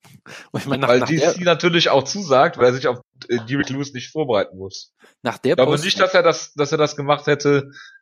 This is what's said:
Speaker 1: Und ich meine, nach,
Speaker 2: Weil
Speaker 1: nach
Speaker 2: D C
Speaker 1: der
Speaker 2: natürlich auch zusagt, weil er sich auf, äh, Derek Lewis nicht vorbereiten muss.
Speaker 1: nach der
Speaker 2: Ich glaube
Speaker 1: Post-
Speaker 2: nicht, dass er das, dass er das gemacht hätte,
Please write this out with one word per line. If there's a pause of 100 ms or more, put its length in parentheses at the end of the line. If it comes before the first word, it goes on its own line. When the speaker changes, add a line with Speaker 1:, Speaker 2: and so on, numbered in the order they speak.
(500)
Speaker 1:
Und
ich
meine,
nach,
Speaker 2:
Weil
Speaker 1:
nach
Speaker 2:
D
C
Speaker 1:
der
Speaker 2:
natürlich
auch
zusagt,
weil
er
sich
auf, (300)
äh, (100)
Derek
Lewis
nicht
vorbereiten
muss. (300)
Speaker 1:
nach
der
Speaker 2:
Ich
glaube
Speaker 1:
Post-
Speaker 2:
nicht,
dass
er
das,
dass
er
das
gemacht
hätte, (320)